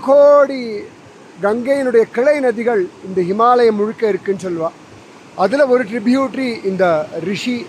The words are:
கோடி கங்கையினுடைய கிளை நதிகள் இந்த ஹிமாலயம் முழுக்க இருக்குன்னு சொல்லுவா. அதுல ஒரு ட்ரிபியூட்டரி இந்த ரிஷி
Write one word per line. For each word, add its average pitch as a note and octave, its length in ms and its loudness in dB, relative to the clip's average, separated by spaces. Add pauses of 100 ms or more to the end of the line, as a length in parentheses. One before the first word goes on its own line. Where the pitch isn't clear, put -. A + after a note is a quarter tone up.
கோடி C#4 540 4 (840)
கங்கையினுடைய A#3+ 640 2 (100)
கிளை C#4 200 0 (100)
நதிகள் A3+ 380 0 (240)
இந்த F#3+ 120 -4 (100)
ஹிமாலயம் A3+ 520 2
முழுக்க G#3+ 320 -2
இருக்குன்னு F#3 320 -6
சொல்லுவா. E3 260 -6 (720)
அதுல C4+ 300 2
ஒரு B3 180 2
ட்ரிபியூட்டரி B3+ 580 0 (220)
இந்த F#3 160 0 (420)
ரிஷி A#3+ 280 -4 (120)